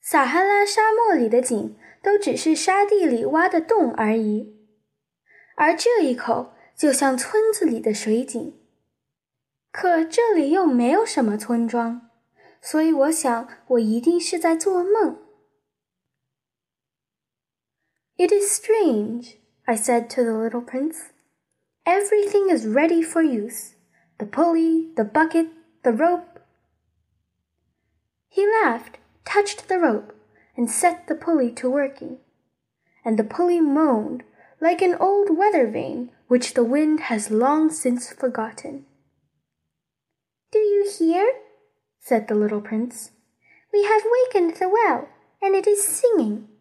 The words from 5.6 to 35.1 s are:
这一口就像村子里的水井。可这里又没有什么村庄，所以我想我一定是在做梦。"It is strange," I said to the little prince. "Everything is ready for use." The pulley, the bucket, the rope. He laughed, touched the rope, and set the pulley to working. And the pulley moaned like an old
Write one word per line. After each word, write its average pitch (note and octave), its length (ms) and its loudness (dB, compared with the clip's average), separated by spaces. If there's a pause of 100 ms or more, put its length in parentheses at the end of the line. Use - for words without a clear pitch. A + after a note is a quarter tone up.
这 A#4 280 2
一 B3+ 120 0
口 - 380 -4 (240)
就 D4 160 2
像 C4+ 240 0
村 G#4+ 340 0
子 G#4 140 -2
里 A#3 160 0
的 G#3+ 140 -2
水 A3 280 -2
井。 - 380 -10 (1120)
可 E4+ 320 0
这 A4 300 0
里 C#4+ 160 2
又 F#4 160 2
没 B3 240 2
有 G#4+ 160 2
什 C#4 180 -2
么 G#3 140 -2
村 A#3 280 -2
庄， A#3 440 -6 (500)
所 - 220 -2
以 D#4+ 100 2
我 C#4+ 180 2
想 B3 380 -2 (200)
我 A#3+ 120 2
一 A3 180 0
定 E4 220 2
是 E4+ 180 -6
在 E4 160 2
做 F4+ 300 0
梦。 G4+ 320 0 (3000)
"It F4+ 120 2
is G4+ 300 0
strange," A#3+ 760 -2 (280)
I A3+ 120 -2
said A#3+ 380 -2
to B3+ 80 0
the A3+ 100 0
little A#3 320 -4
prince. C#4 420 -8 (800)
"Everything G4+ 680 2
is A3 120 -4
ready D#4+ 360 2
for E4 200 -2
use." A#3+ 500 -4 (460)
The G#3+ 80 -8
pulley, E4 680 0
the G#3+ 100 0
bucket, D#4+ 440 0 (340)
the A#3+ 100 0
rope. F4 480 -2 (1900)
He G4+ 180 0
laughed, G4 520 -2 (260)
touched - 440 -2
the F#4 100 0
rope, A#3+ 360 0 (420)
and A#3+ 140 -2
set E4+ 360 -2
the D#4+ 80 -4
pulley D#4 380 0
to B3+ 160 -6
working. C4+ 520 -4 (840)
And A3 140 0
the A3 60 0
pulley F4 360 0
moaned C4+ 640 0 (360)
like E4 200 0
an F4+ 140 2
old G4 420 2